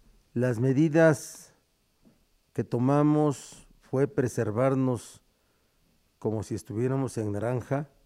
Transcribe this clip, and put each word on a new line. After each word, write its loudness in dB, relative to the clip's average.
las 0
medidas 2
que -4
tomamos 0
fue -2
preservarnos -2
como -4
si -8
estuviéramos -4
en -4
naranja -4